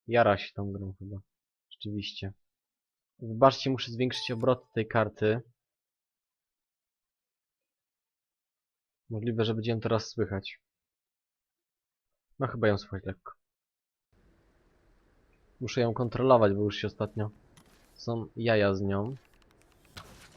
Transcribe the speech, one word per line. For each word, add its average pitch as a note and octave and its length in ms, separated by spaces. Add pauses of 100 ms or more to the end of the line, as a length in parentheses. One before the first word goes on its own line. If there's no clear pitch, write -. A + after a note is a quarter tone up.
Jara A2+ 320
się - 160
tą G2+ 180
grą G2 260
chyba. G2 220 (500)
Rzeczywiście. G2+ 600 (840)
Wybaczcie, B2 520
muszę A#2+ 220
zwiększyć B2 380
obroty B2 440
tej A2 120
karty. G#2+ 540 (3750)
Możliwe, A2+ 340
że A2+ 100
będziemy A2+ 260
teraz A2 280
słychać. G2 520 (1800)
No B2 60
chyba A2+ 200
ją G2+ 100
słychać - 280
lekko. - 260 (2250)
Muszę B2 200
ją A#2 140
kontrolować, B2 600
bo G2+ 80
już G#2 140
się - 100
ostatnio G#2 440 (640)
są A#2 320 (100)
jaja A2 380
z G2 80
nią. G2+ 340 (1200)